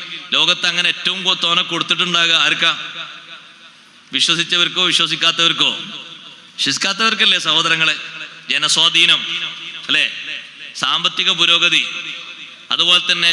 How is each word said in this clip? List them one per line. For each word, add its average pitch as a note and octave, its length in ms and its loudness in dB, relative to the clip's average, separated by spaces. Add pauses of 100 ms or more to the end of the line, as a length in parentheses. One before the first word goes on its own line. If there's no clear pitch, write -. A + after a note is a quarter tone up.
(340)
ലോകത്ത് E3+ 380 2
അങ്ങനെ E3+ 220 0
ഏറ്റവും F3 300 -4
കൊ-, F3+ 200 0
തോനെ E3+ 280 0
കൊടുത്തിട്ടുണ്ടാകുക E3+ 640 2 (100)
ആർക്കാ? D#3+ 260 2 (1400)
വിശ്വസിച്ചവർക്കോ E3 800 0
വിശ്വസിക്കാത്തവർക്കോ? D#3+ 800 2 (840)
വിശ്വസിക്കാത്തവർക്കല്ലേ G3 880 0
സഹോദരങ്ങളെ. D#3+ 480 2 (540)
ജനസ്വാധീനം D#3+ 720 4 (640)
അല്ലേ, D3 180 2 (720)
സാമ്പത്തിക F3 540 0 (100)
പുരോഗതി, E3+ 440 4 (920)
അതുപോലെ E3+ 280 4 (100)
തന്നെ E3+ 220 2